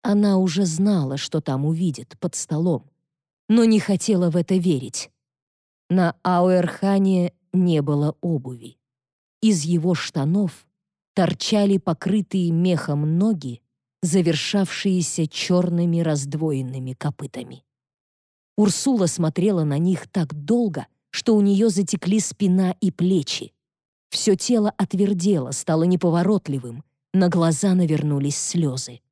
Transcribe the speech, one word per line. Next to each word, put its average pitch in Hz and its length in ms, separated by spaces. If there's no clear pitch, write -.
Она 208 360
уже 185 280
знала, 165 500
что 151 240
там 139 240
увидит 160 540
под 170 160
столом, 160 560
но 226 160
не 220 140
хотела 185 520
в 156 60
это 180 200
верить. 165 540
На 175 360
Ауэрхане 180 1080
не 175 300
было 147 380
обуви. 127 580
Из 202 220
его 170 320
штанов 165 720
торчали 202 640
покрытые 180 720
мехом 160 680
ноги, 165 460
завершавшиеся 175 1300
черными 175 720
раздвоенными 139 960
копытами. 135 680
Урсула 208 500
смотрела 175 560
на 147 160
них 170 300
так 156 260
долго, 151 540
что - 260
у 208 40
нее 202 280
затекли 190 500
спина 185 640
и 190 100
плечи. 175 640
Все - 240
тело 214 420
отвердело, 185 760
стало 160 320
неповоротливым, 170 1000
на 185 160
глаза 170 460
навернулись 147 640
слезы. 127 640